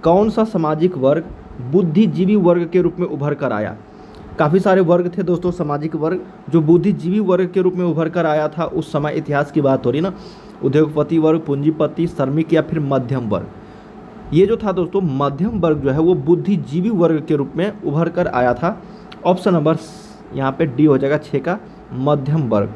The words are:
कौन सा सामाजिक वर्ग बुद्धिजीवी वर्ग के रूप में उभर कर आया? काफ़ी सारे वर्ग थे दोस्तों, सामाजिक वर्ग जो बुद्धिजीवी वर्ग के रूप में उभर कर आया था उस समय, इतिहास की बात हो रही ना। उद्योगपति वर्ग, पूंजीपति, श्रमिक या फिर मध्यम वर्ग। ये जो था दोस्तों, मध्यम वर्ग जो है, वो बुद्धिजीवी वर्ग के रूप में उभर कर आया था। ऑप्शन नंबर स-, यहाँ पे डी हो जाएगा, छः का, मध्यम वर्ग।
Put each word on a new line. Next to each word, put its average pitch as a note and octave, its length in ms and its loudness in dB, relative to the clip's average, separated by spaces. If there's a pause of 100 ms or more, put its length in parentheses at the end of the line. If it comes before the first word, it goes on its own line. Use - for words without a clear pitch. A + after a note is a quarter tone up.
कौन G3 260 4
सा A3 140 0
सामाजिक D#3+ 540 0
वर्ग C#3+ 260 2 (460)
बुद्धिजीवी F3+ 680 2
वर्ग F3 360 2
के F3+ 100 2
रूप E3+ 160 0
में F3 80 -2
उभर D3 280 -4
कर C3+ 180 -4
आया? G#2+ 240 -4 (640)
काफ़ी E3 220 4
सारे F#3+ 200 4
वर्ग F3 380 2
थे G3+ 40 -2
दोस्तों, F3 280 0
सामाजिक D3+ 460 -4
वर्ग D#3+ 240 -2 (300)
जो D#3+ 100 4
बुद्धिजीवी E3+ 600 2
वर्ग F3+ 340 2
के F#3+ 60 2
रूप F3+ 140 0
में F3+ 100 -2
उभर D#3+ 240 0
कर E3+ 180 -2
आया D3+ 220 0
था E3 160 -4
उस - 280 -6
समय, D3 200 -2
इतिहास D3 400 -2
की D#3 80 2
बात C3+ 260 2
हो A#2+ 40 2
रही C#3 100 0
ना। F#3 120 -2 (520)
उद्योगपति D3 540 2
वर्ग, D#3+ 220 2
पूंजीपति, D3+ 680 -2
श्रमिक D#3 460 -2
या D#3 100 4
फिर D#3 180 -4
मध्यम C3+ 480 -2
वर्ग। F#2 180 -2 (840)
ये F3+ 140 6
जो A3+ 100 0
था G#3+ 160 -4
दोस्तों, F3+ 280 -2
मध्यम D3 600 -2
वर्ग D#3 180 2
जो C3+ 120 0
है, C#3 80 0
वो E3+ 160 4
बुद्धिजीवी D#3+ 760 0
वर्ग E3 380 2
के D#3 80 2
रूप C3+ 200 -4
में G#3 260 -4
उभर D#3+ 260 0
कर F3+ 180 -2
आया B2 280 0
था। - 280 -4 (440)
ऑप्शन F3+ 280 2
नंबर D#3 220 2
स-, - 420 -16 (160)
यहाँ C3+ 180 -2
पे E3 140 -2
डी C3+ 180 2
हो C#3 140 6
जाएगा, C#3 200 0
छः C#3+ 200 -4
का, E3+ 200 -4 (340)
मध्यम C#3+ 560 0
वर्ग। G#2 280 0